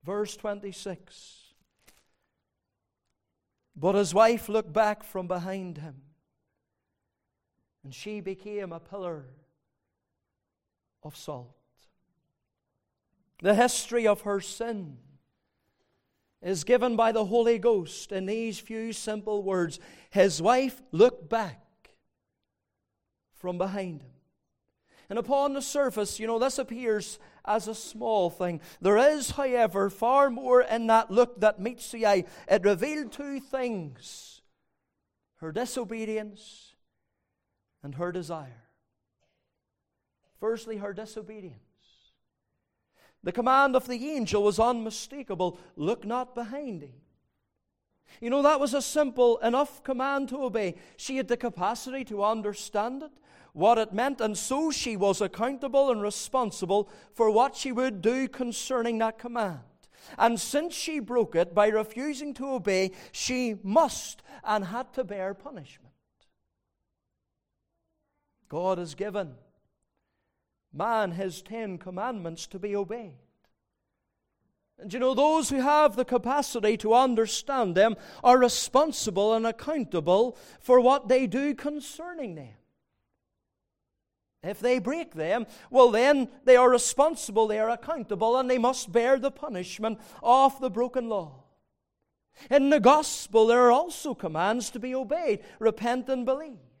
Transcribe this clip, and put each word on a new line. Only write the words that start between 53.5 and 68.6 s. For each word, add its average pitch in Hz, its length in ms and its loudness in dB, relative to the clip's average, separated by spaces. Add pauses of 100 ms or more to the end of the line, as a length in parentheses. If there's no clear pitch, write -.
what 214 240 6
it 220 160 -2
meant, 247 260 -2
and 214 180 -2
so 302 340 -2
she 233 260 -4
was 196 240 2
accountable 269 680 0
and 220 120 0
responsible 202 880 -2 (240)
for 220 180 2
what 254 240 4
she 269 160 -6
would 233 300 -2
do 254 260 0
concerning 240 720 -4
that 220 220 -2
command. 220 420 -6 (560)
And 233 200 2
since 311 360 -4
she 311 260 -6
broke 233 340 -2
it 170 220 0
by 208 120 6
refusing 254 680 -4
to 269 160 -8
obey, 190 420 0 (220)
she 247 500 -4
must - 580 0 (220)
and 208 220 -2
had 233 300 -10
to 254 100 -4
bear 196 280 -8
punishment. 190 600 -20 (2500)
God 180 300 -2